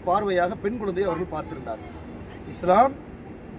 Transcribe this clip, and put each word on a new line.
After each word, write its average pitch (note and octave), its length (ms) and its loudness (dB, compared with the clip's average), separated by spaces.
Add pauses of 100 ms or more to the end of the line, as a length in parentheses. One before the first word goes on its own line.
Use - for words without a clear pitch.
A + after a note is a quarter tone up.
பார்வையாக F3+ 480 4
பெண் A3+ 240 -2
குழந்தையை F#3+ 340 0
அவர்கள் D#3+ 280 -2
பார்த்திருந்தார்கள். A#2 520 -8 (560)
இஸ்லாம் G#3 440 6 (680)